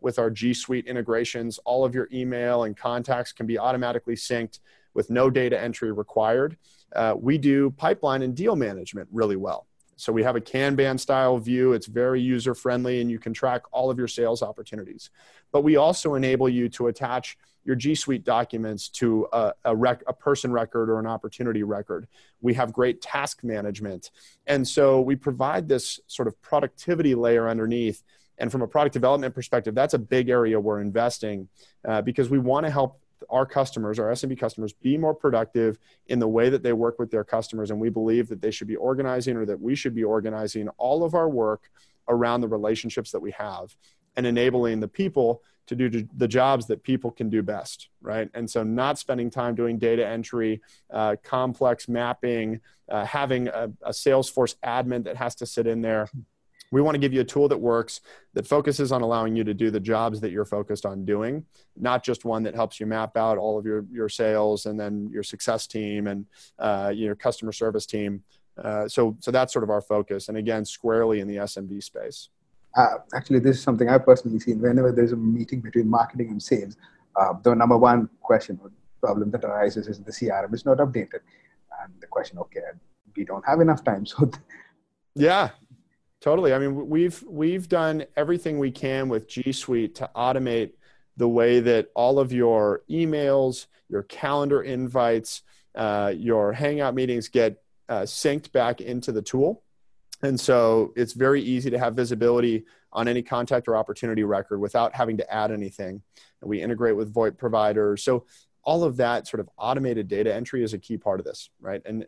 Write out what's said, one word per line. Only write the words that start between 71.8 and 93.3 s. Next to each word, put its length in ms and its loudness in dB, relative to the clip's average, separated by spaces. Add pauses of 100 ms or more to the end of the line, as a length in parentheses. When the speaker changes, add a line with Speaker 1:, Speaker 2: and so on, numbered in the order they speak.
Speaker 1:
space. 480 -12 (480)
Speaker 2:
Uh, 200 6 (200)
actually, 220 2
this 180 6
is 60 -8
something 260 4
I've 160 8
personally 340 8
seen. 220 0
Whenever 320 4
there's 200 4
a 40 -2
meeting 460 0
between 260 0
marketing 400 0
and 120 -6
sales, 360 -2 (400)
uh, 160 4 (100)
the 120 6
number 240 6
one 320 8 (100)
question 420 2
or 80 -20 (300)
problem 300 0
that 120 -4
arises 460 -2
is 120 -6
the 120 -14
C 160 -4
R 160 -2
M 80 -6
is 140 -4
not 100 6
updated. 440 -2 (600)
And 180 -16
the 100 -20
question, 300 -6
"Okay, 220 -10 (560)
we 80 -4
don't 220 -8
have 160 6
enough 200 4
time." 240 0
<laughs> 60 -12
So 140 4
th- 160 -4 (720)
Speaker 1:
Yeah. 340 4 (720)
Totally. 320 4
I 60 2
mean, 120 0
w-, 140 -4
we've, 440 0
we've 400 -2
done 360 0 (120)
everything 420 -2
we 140 0
can 360 -2
with 200 -4
G 240 -4
Suite 440 -2
to 200 -10
automate 560 0 (440)
the 120 2
way 320 6
that 340 2
all 240 4
of 140 2
your 580 4
emails, 760 0 (220)